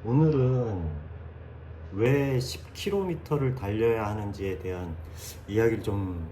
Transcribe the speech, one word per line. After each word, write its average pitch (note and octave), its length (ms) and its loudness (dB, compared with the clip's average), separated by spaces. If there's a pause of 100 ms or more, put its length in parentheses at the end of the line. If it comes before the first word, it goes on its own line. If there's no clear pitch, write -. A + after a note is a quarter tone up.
오늘은 B2+ 800 4 (1080)
왜 C3+ 480 4
십 - 320 -8
킬로미터를 D#3+ 840 0
달려야 A2 500 2
하는지에 G2+ 540 -4
대한 F2+ 340 -6 (540)
이야기를 A2 340 4
좀 F#2 500 -2